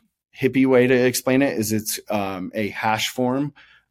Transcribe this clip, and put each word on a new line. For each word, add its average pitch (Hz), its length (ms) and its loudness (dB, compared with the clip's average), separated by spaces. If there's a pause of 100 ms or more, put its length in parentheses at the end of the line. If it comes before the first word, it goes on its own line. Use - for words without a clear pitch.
(380)
hippie 135 280 2
way 127 220 6
to 131 60 4
explain 127 480 2
it 139 160 0
is 107 140 -2
it's, - 380 -4
um, 95 440 -4
a 107 140 -4
hash 110 440 -2
form 131 420 -2 (380)